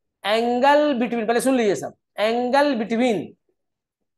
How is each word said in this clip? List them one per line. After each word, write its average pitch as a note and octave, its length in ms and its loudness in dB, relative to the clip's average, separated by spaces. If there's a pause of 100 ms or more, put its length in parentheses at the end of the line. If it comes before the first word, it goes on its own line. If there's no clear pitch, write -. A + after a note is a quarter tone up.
(220)
Angle B3 800 2
between, A#3 260 -2
पहले A#3 140 0
सुन C4 140 2
लीजिए G#3 200 2
सब, - 200 -12 (260)
angle B3 560 0
between A3 480 -2 (920)